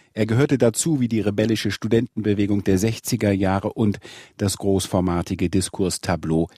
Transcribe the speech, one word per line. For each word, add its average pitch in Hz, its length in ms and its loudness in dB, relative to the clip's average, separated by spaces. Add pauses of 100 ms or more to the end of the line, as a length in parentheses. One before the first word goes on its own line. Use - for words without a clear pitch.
(160)
Er 107 120 0
gehörte 131 320 2
dazu 135 400 2
wie 123 80 0
die 110 140 0
rebellische 107 500 0
Studentenbewegung 104 920 0
der 95 140 2
sechziger 110 540 0
Jahre 98 420 0
und 104 240 0 (400)
das - 220 -2
großformatige 92 880 0
Diskurstableau 82 1080 -2